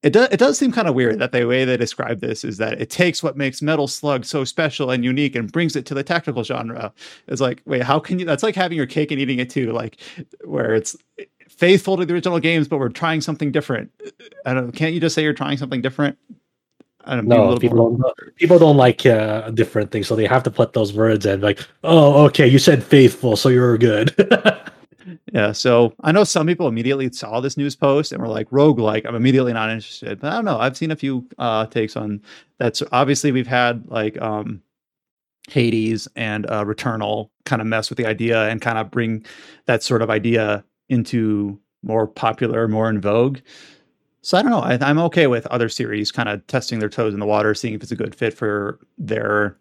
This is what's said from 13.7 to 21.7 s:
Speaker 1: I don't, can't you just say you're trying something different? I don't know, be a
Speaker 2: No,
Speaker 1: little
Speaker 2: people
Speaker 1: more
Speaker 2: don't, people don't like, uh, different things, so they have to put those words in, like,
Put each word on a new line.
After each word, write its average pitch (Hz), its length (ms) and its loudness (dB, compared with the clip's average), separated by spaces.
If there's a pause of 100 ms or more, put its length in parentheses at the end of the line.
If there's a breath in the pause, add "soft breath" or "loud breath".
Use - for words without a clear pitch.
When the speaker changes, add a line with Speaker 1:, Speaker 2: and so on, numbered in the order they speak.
Speaker 1:
I 127 80 -2
don't, 123 160 -2
can't 160 240 -4
you 175 60 -2
just 160 160 0
say 156 80 0
you're 151 80 0
trying 143 240 -4
something 131 260 -6
different? 139 340 -2 (880)
I 131 120 -6
don't 110 100 -2
know, 117 80 6
be - 20 8
a - 20 8
Speaker 2:
No, 107 100 6
Speaker 1:
little 120 120 2
Speaker 2:
people 117 180 2
Speaker 1:
more 120 380 2
Speaker 2:
don't, - 200 -20
people 170 240 6
don't 151 160 8
like, 123 280 4
uh, 110 460 2
different 110 400 -2
things, 104 160 -4
so 120 80 -2
they 107 140 0
have 127 160 2
to 120 80 0
put - 220 0
those 104 180 0
words 107 340 2
in, 98 140 0
like, 101 260 -2 (160)